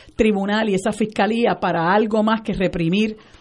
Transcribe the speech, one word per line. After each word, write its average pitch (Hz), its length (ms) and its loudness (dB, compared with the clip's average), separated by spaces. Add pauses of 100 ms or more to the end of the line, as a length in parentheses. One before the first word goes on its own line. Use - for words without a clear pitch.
(180)
tribunal 214 500 2
y 202 60 0
esa 190 180 -2
fiscalía 214 720 0
para 175 320 0
algo 214 300 2
más 220 180 0
que 220 100 -6
reprimir 180 640 0 (260)